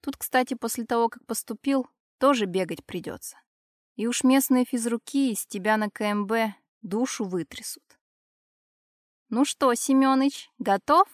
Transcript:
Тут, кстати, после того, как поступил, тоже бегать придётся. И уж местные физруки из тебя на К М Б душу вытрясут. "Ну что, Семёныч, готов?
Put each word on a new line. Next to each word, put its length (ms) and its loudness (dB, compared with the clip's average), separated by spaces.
Тут, 140 -8
кстати, 380 0
после 300 -6
того, 240 2
как 180 -10
поступил, 640 -4
тоже 260 4
бегать 400 -4
придётся. 560 -12
И 100 -4
уж 160 -2
местные 420 4
физруки 680 -2
из 120 -6
тебя 320 -2
на 140 -2
К 120 -10
М 260 -2
Б 260 0
душу 440 -4
вытрясут. 760 -8
"Ну 140 2
что, 300 0
Семёныч, 760 2
готов? 560 2